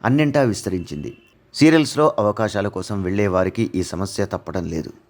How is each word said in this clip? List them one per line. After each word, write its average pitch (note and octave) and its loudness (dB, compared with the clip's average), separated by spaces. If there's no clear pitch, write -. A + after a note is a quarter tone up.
అన్నింటా C#3+ 2
విస్తరించింది. F2+ -4
సీరియల్స్లో D3+ 4
అవకాశాల G#2 0
కోసం G2 -6
వెళ్లే G2 0
వారికి F#2 0
ఈ F2+ 0
సమస్య F#2+ -4
తప్పడం F2+ -6
లేదు. E2 -6